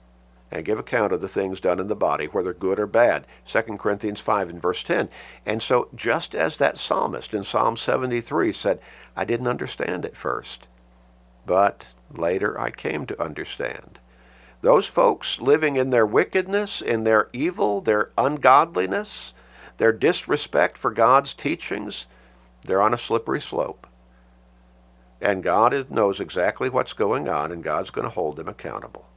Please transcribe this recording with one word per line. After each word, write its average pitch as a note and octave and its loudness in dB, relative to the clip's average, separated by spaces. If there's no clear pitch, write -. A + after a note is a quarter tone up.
and E2+ -6
give G#2+ 0
account A2 0
of E2+ 0
the F#2+ -6
things F#2+ -2
done F2+ 2
in F#2+ -6
the G#2 -4
body, D2+ 0
whether F2+ -2
good G2 -2
or G#2 0
bad. G2+ 2
Second A2 -4
Corinthians G#2 -2
five G2+ 0
and E2+ -14
verse F2+ -2
ten. - 0
And A2 -2
so B2+ 2
just A#2 -2
as D#3+ 0
that - 2
psalmist - -2
in G2+ -2
Psalm A2+ 0
seventy-three B2+ -2
said, - 0
"I - -2
didn't A#2+ -2
understand F#2 -6
at - -12
first, - -8
but G2 0
later F#2 -2
I A#2 -4
came D3+ -6
to A2+ -6
understand." D2+ -8
Those D3+ 6
folks - 2
living C#3+ 2
in C3 0
their A#2 6
wickedness, F#3 0
in A2+ -2
their A2 4
evil, F#3+ -2
their G#2+ 0
ungodliness, D#3+ 2
their A2+ 4
disrespect D3 0
for B2 -2
God's B2 4
teachings, - -6
they're F#2+ 2
on A2 4
a B2 0
slippery C3 -2
slope. - -6
And G2 0
God G2+ 4
is, C#3 -4
knows G#2 0
exactly F#2+ -2
what's B2+ -2
going A#2 -2
on, D#2 -2
and E2+ -10
God's D#2 -4
gonna - -6
hold D#2 -6
them D#2+ -10
accountable. - -14